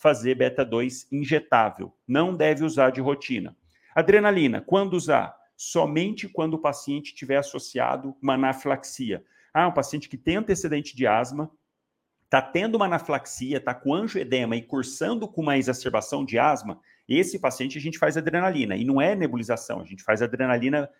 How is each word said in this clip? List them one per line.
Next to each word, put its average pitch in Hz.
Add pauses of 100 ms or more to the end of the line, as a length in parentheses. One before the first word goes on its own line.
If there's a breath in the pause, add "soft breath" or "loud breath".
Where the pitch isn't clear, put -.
fazer 131
beta 127
dois 120
injetável. 131 (140)
Não 160
deve 156
usar 139
de 131
rotina. 127 (400 soft breath)
Adrenalina, 180
quando 196
usar? 143 (180)
Somente 165
quando 160
o 156
paciente 147
tiver 135
associado 135
uma 135
anafilaxia. 131 (300 soft breath)
Ah, 170
um 170
paciente 143
que -
tem 160
antecedente 170
de 123
asma, 127 (800)
tá 135
tendo 202
uma 202
anafilaxia, 143
tá 135
com -
angioedema 131
e 117
cursando 170
com 165
uma 143
exacerbação 127
de 113
asma, 123 (260 soft breath)
esse 185
paciente 135
a 151
gente 160
faz 151
adrenalina. 156
E 104
não 135
é 185
nebulização, 120
a 90
gente 95
faz 110
adrenalina 127 (120 soft breath)